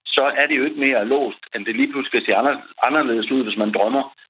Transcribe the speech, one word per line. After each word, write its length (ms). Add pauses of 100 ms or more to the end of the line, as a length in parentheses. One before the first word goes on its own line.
så 180 (180)
er 60
det 100
jo 60
ikke 160
mere 260
låst, 340 (160)
end 100
det 100
lige 160
pludselig 200 (100)
skal 40
se 140
ander-, 220 (220)
anderledes 480
ud, 120
hvis 140
man 140
drømmer 440 (140)